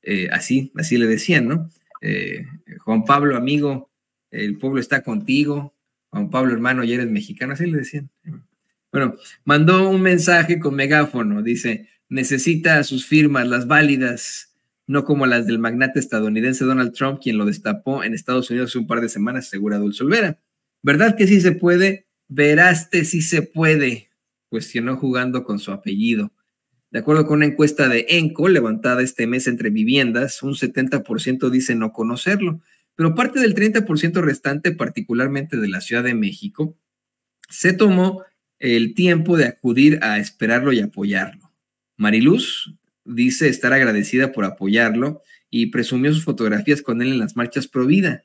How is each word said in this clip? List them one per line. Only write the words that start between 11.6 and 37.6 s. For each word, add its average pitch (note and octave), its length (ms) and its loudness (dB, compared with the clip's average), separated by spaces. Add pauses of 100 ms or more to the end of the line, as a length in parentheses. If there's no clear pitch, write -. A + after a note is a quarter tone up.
"Necesita D#3 760 2
sus C3 240 -4
firmas, C#3+ 400 4
las B2 180 0
válidas, C3+ 880 0 (320)
no C#3 200 0
como C#3 200 2
las A#2+ 220 2
del A2+ 100 0
magnate A#2+ 420 0
estadounidense A#2 680 -2
Donald B2+ 280 0
Trump, C#3 300 -4
quien A2+ 140 -2
lo G#2 80 0
destapó G#2 580 -4
en A2+ 100 -4
Estados B2+ 380 -4
Unidos A#2+ 200 -2
hace B2+ 60 -4
un A#2 80 -4
par A#2 160 -2
de A#2 80 -2
semanas", A#2+ 380 -4
asegura G#2 320 -4
Dulce G#2 240 -4
Olvera. F3 360 0 (440)
"¿Verdad D3+ 320 4
que G#3+ 100 4
sí F#3+ 160 8
se F3 120 4
puede? F3+ 520 2 (220)
Veraste D#3+ 800 4
sí E3 160 0
se D#3 200 2
puede", D3+ 680 0 (400)
cuestionó A#2+ 480 -4
jugando B2+ 460 -2
con G#2 140 -4
su G2+ 140 -8
apellido. G#2 600 -2 (600)
De A2+ 80 -4
acuerdo D3+ 260 2
con D3+ 120 0
una D3+ 100 4
encuesta D3 420 2
de A#2 180 0
Enco, D#3+ 420 0
levantada B2 520 2
este B2 240 -2
mes B2+ 220 -2
entre A2+ 240 -2
viviendas, A#2+ 720 0
un C#3 100 -4
setenta C3 480 -2
por A2+ 180 -6
ciento B2+ 300 -2
dice B2+ 240 0
no A2 180 -2
conocerlo, D#3+ 720 -4 (340)
pero E3 200 2
parte B3 240 0
del A3+ 160 2
treinta G#3+ 300 2
por D#3 120 -2
ciento F3 240 0
restante, D3 500 -2
particularmente C#3 840 -4
de G#2+ 100 -2
la G2 140 -6
Ciudad A#2+ 220 -4
de B2 100 -2
México, G#2+ 640 -4 (720)
se F#3 240 0